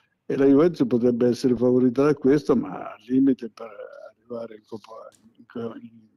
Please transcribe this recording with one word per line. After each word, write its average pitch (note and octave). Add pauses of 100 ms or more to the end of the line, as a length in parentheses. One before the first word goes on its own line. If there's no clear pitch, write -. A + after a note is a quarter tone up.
(260)
E -
la C3+
Juventus D3
potrebbe A#2+
essere B2
favorita B2+
da D3+
questo, C#3+
ma -
al -
limite C3
per A2+ (420)
arrivare A#2
in G#2+
Coppa, G#2+ (140)
in, A2+ (380)
in -